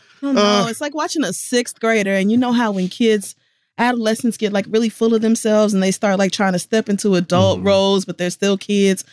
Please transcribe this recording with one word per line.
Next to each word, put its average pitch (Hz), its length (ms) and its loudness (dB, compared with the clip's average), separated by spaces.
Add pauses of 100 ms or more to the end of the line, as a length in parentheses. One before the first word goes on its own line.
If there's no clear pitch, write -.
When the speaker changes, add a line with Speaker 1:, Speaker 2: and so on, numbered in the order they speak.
(200)
Speaker 1:
don't 277 140 -4
know. 214 80 2
Speaker 2:
Uh. 208 260 2
Speaker 1:
It's 226 140 -8
like 294 120 -6
watching 311 300 -4
a 180 80 -6
sixth - 480 -4
grader, 220 320 0
and 196 180 0
you 226 60 2
know 247 160 0
how 233 200 0
when 185 160 -2
kids, 214 460 0 (440)
adolescents 226 580 0
get, 202 160 -4
like, 196 160 -2
really 220 220 0
full 226 240 0
of 220 80 0
themselves 214 500 2
and 190 100 0
they 190 100 0
start, 196 260 -2
like, 196 140 2
trying 190 200 0
to 180 60 0
step 220 320 -2
into 202 240 0
adult 180 460 2
Speaker 2:
Mm-hmm. 190 80 -2
Speaker 1:
roles, 196 360 2
but - 140 -10
they're 180 100 -4
still 196 300 0
kids. 196 440 0 (100)